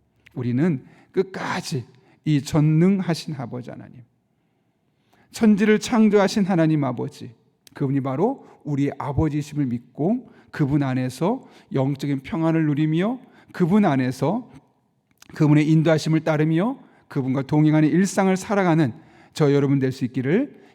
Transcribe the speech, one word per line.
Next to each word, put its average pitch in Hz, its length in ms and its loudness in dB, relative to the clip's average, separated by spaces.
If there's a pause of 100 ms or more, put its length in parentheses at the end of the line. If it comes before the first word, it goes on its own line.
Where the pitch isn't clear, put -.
(340)
우리는 127 520 -2 (260)
끝까지 190 760 -6 (400)
이 147 160 2
전능하신 160 960 0
아버지 120 320 -12
하나님, 113 340 -18 (1300)
천지를 214 480 4
창조하신 208 680 2
하나님 160 380 2
아버지, 123 480 -8 (420)
그분이 139 280 -2
바로 143 460 -4 (160)
우리의 143 340 -2
아버지이심을 147 680 -4
믿고 147 640 -4 (220)
그분 147 320 -2
안에서 131 600 -4 (300)
영적인 139 480 -2
평안을 160 460 -2
누리며 156 520 0 (320)
그분 190 320 2
안에서 139 680 0 (840)
그분의 151 360 4
인도하심을 160 520 2
따르며 160 580 0 (280)
그분과 131 360 -4
동행하는 151 460 2
일상을 190 480 2
살아가는 170 560 0 (400)
저 147 180 2
여러분 143 280 2
될 131 120 0
수 127 140 -6
있기를 147 560 -2 (140)